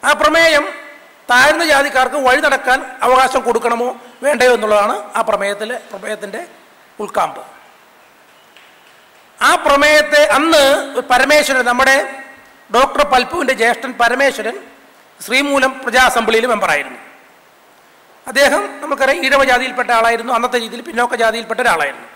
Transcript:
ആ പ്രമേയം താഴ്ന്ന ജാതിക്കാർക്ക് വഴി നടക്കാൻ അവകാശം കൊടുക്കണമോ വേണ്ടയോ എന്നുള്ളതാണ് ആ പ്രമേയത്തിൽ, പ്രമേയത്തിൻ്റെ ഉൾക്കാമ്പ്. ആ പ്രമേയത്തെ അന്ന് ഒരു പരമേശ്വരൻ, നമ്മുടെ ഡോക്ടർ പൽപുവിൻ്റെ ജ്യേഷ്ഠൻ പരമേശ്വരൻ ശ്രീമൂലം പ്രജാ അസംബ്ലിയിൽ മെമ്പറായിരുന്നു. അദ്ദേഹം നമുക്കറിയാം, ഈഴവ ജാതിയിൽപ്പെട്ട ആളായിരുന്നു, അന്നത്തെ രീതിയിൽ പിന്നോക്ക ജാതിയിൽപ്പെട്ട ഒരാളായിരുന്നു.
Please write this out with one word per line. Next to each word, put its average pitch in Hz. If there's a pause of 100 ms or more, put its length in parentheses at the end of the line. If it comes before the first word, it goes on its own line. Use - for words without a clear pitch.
ആ 269 (100)
പ്രമേയം 311 (640)
താഴ്ന്ന 294
ജാതിക്കാർക്ക് 277
വഴി 262
നടക്കാൻ 269 (260)
അവകാശം 254
കൊടുക്കണമോ 233 (380)
വേണ്ടയോ 254
എന്നുള്ളതാണ് 214 (220)
ആ 233
പ്രമേയത്തിൽ, 202 (220)
പ്രമേയത്തിൻ്റെ 208 (640)
ഉൾക്കാമ്പ്. - (2000)
ആ 269 (140)
പ്രമേയത്തെ 294 (160)
അന്ന് 311 (320)
ഒരു 247
പരമേശ്വരൻ, 269
നമ്മുടെ 262 (760)
ഡോക്ടർ 262 (120)
പൽപുവിൻ്റെ 262
ജ്യേഷ്ഠൻ 240 (120)
പരമേശ്വരൻ 240 (680)
ശ്രീമൂലം 269 (120)
പ്രജാ 233 (100)
അസംബ്ലിയിൽ 226
മെമ്പറായിരുന്നു. 156 (1300)
അദ്ദേഹം 277 (200)
നമുക്കറിയാം, 277
ഈഴവ 277
ജാതിയിൽപ്പെട്ട 247
ആളായിരുന്നു, 226
അന്നത്തെ 240
രീതിയിൽ 226
പിന്നോക്ക 240
ജാതിയിൽപ്പെട്ട 226
ഒരാളായിരുന്നു. 147